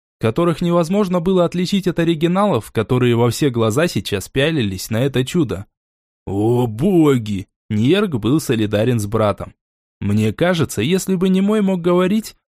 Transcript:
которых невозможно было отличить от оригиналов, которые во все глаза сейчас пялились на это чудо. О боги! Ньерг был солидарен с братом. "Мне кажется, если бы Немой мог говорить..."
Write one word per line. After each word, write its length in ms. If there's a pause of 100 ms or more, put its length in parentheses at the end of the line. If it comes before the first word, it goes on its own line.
(240)
которых 380
невозможно 580
было 240
отличить 420
от 140
оригиналов, 720
которые 420
во 160
все 200
глаза 380
сейчас 420
пялились 600
на 120
это 240
чудо. 400 (600)
О 400
боги! 840 (220)
Ньерг 460
был 240
солидарен 600
с 40
братом. 480 (460)
"Мне 320
кажется, 500
если 340
бы 120
Немой 320
мог 220
говорить..." 560 (160)